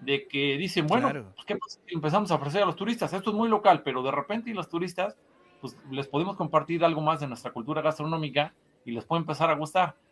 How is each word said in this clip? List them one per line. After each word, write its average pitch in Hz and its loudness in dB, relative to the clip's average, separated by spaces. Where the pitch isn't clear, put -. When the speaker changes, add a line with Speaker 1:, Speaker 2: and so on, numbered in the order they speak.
Speaker 1:
de 135 -2
que 139 0
dicen, 170 0
"Bueno, 247 2
Speaker 2:
Claro. 104 -8
Speaker 1:
pues, - -20
¿qué - -4
pasa - -14
si - -8
empezamos 170 0
a 170 2
ofrecer 143 0
a 196 4
los 170 0
turistas? 202 -2
Esto 190 -4
es 208 0
muy 226 2
local, 202 6
pero 127 -2
de 135 0
repente 208 -4
y 220 -6
los 175 -6
turistas, 180 -4
pues, 127 -10
les 135 -4
podemos 185 -2
compartir 165 2
algo 160 4
más 156 2
de 147 -4
nuestra 123 -8
cultura 135 -4
gastronómica 151 0
y 120 -8
les 117 -6
puede 170 0
empezar 160 2
a 156 4
gustar". 185 0